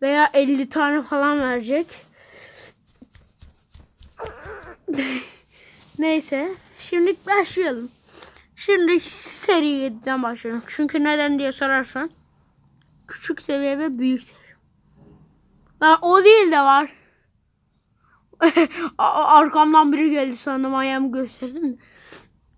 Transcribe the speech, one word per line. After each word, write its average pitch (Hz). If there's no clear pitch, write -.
veya 285
elli 277
tane 294
falan 294
verecek. 254
<laughs> 294
Neyse. 311
Şimdi 349
başlayalım. 339
Şimdi 359
seri -
yediden 262
başlayalım. 233
Çünkü 294
neden 294
diye 269
sorarsan 269
küçük -
seviye 277
ve 277
büyük 254
seviye. -
Ha, 320
o 359
değil 415
de 294
var. 277
<laughs> 320
A-, 302
arkamdan 302
biri 302
geldi 269
sandım. 269
Ayağımı 269
gösterdim 262
de. -